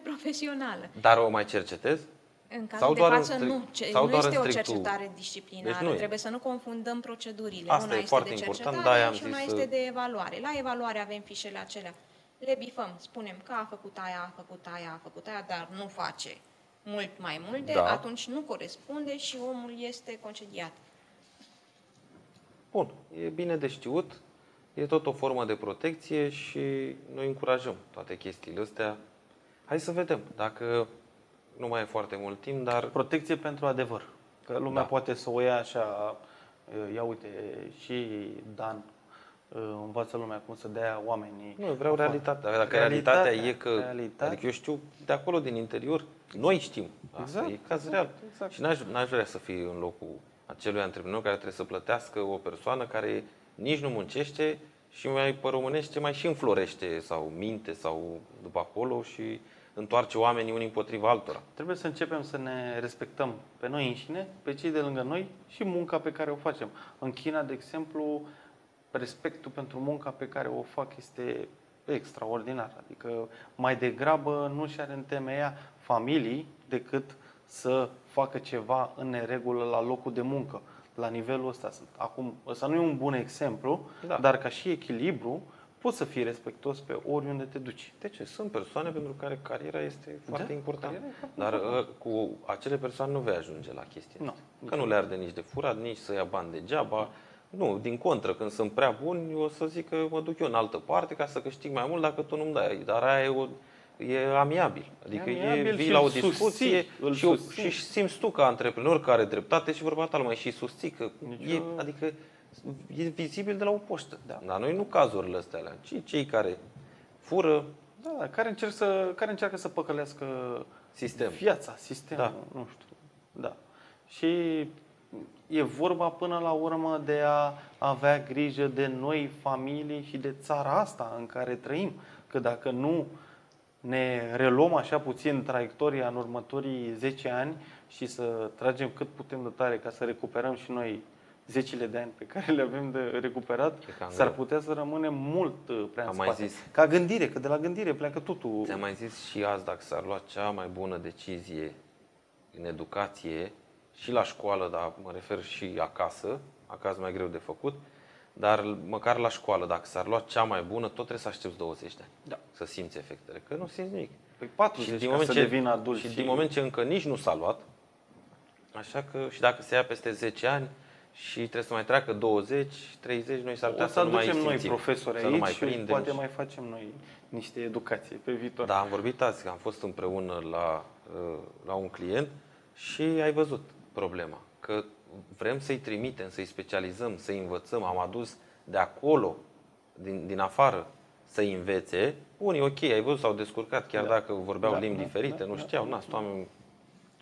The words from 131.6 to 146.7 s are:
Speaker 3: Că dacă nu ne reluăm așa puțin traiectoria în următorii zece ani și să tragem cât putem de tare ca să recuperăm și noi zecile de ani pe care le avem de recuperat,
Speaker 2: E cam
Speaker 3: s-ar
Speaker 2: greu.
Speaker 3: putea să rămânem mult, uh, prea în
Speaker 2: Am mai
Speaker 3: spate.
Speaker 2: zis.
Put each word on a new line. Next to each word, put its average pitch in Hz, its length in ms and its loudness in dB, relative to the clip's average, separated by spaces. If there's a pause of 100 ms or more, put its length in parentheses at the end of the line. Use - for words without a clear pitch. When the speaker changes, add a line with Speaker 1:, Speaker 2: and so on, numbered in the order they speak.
Speaker 3:
Că 139 120 -2
dacă 120 320 0
nu 143 340 2 (760)
ne 123 560 0
reluăm 131 380 8
așa 147 260 4
puțin 139 440 0
traiectoria 127 640 2
în 120 80 -2
următorii 120 800 -4
zece 135 320 -2
ani 131 260 0 (320)
și - 180 -8
să 117 500 -2
tragem 127 380 2
cât 139 140 -6
putem 135 360 -10
de 120 120 -6
tare 123 220 2
ca 117 120 -8
să 117 140 -6
recuperăm 120 520 -2
și 123 160 -10
noi 113 300 -2 (460)
zecile 123 380 -2
de 110 120 -4
ani 120 200 -6
pe 113 80 -12
care 185 260 -2
le 143 100 6
avem 135 300 0
de 131 80 -2 (220)
recuperat, 123 640 0
Speaker 2:
E 101 160 -14
cam 90 120 -6
Speaker 3:
s-ar 107 160 6
Speaker 2:
greu. - 100 0
Speaker 3:
putea 131 220 0
să 151 140 -2
rămânem 151 400 -2
mult, 143 560 0
uh, 110 220 -2
prea 120 120 -4
în 113 60 -4
Speaker 2:
Am 95 60 -4
mai 95 120 2
Speaker 3:
spate. 107 200 2
Speaker 2:
zis. - 100 -10 (140)